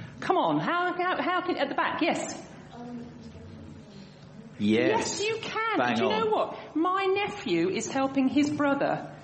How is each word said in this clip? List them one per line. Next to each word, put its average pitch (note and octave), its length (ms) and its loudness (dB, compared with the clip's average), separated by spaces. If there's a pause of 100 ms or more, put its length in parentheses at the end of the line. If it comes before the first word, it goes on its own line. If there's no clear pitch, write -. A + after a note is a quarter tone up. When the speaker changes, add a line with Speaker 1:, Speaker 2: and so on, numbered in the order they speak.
(200)
Speaker 1:
Come - 180 2
on, D4 220 4
how, F4 340 0
how, F4+ 280 0
how F4 200 0
can, - 160 0
at C4+ 120 0
the C#4 60 -4
back, - 260 0
yes? - 360 0 (2250)
Speaker 2:
Yes. A2+ 600 4
Speaker 1:
Yes, - 20 0
you A4+ 200 0
can. A4 360 -2
Speaker 2:
Bang - 180 4
Speaker 1:
Do G4 80 2
you F#4 60 4
Speaker 2:
on. G#4+ 100 2
Speaker 1:
know A4+ 120 2
what? - 440 -2
My F#4 300 2
nephew F#4+ 640 2
is - 200 -2
helping C4+ 380 2
his C#4+ 220 4
brother C#4 600 2 (140)